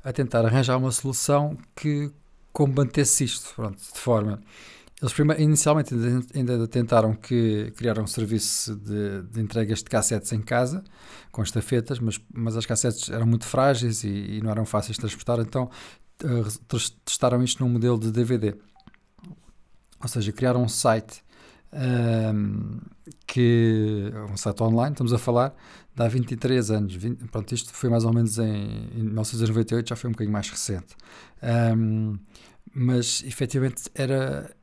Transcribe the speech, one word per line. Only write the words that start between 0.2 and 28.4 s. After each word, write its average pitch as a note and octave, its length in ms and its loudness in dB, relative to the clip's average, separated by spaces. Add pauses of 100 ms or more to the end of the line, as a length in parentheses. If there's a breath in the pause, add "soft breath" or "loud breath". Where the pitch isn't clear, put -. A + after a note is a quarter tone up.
arranjar B2+ 320 4
uma B2+ 160 0
solução C#3+ 640 0 (180)
que D3 360 -2 (420)
combatesse C#3 720 2
isto, - 300 -6
pronto, G#2 240 -6
de - 200 -14
forma... G#2+ 420 0 (640 loud breath)
Eles B2+ 100 -2
prime-, D3+ 260 4
inicialmente D3+ 540 4
ainda, B2 640 0
ainda A2+ 140 0
tentaram A2+ 440 4
que A2 640 0
criar A2+ 220 0
um G#2+ 80 -2
serviço A2 680 -2
de, G#2 460 -4
de A2+ 180 -8
entregas A2 400 0
de - 60 -14
cassetes - 460 0
em G#2+ 80 -2
casa, B2+ 440 0 (480 loud breath)
com A2 100 -4
estafetas, A#2+ 560 -2
mas, A2+ 200 -2 (140)
mas A2+ 240 -2
as A2+ 80 -2
cassetes - 460 -2
eram A2+ 160 0
muito A#2 180 4
frágeis B2 600 2
e, G2+ 320 -4
e G#2+ 40 -4
não A2 120 0
eram G#2+ 120 0
fáceis G#2+ 300 -2
de - 60 -8
transportar, A#2 400 -2
então, B2 280 -2 (540 loud breath)
eh, A#2+ 260 0 (200)
tes-, - 360 -4
testaram B2 380 2
isto B2+ 200 0
num B2 80 2
modelo A#2+ 280 2
de A2 140 0
D A#2+ 100 2
V A#2+ 160 2
D. G#2+ 160 0 (1500)
Ou A#2+ 80 -8
seja, G#2+ 240 -2
criaram B2 300 2
um A#2 60 2
site, - 560 0 (480 loud breath)
ahm, A2 1040 0 (480)
que, A2 840 2 (180)
um G2+ 60 -6
site - 260 -2
online, A#2 300 2
estamos A#2+ 200 0
a A#2+ 60 0
falar B2+ 360 2 (400 loud breath)
de A#2+ 80 -2
há A#2 60 4
vinte B2 240 0
e A#2+ 40 -6
três B2 340 0
anos, G#2 240 0
vinte, A2+ 320 -6
pronto, A2 260 -6
isto - 220 -6
foi B2+ 160 0
mais A#2 140 4
ou A#2 80 4
menos A2+ 260 2
em, G#2+ 560 -4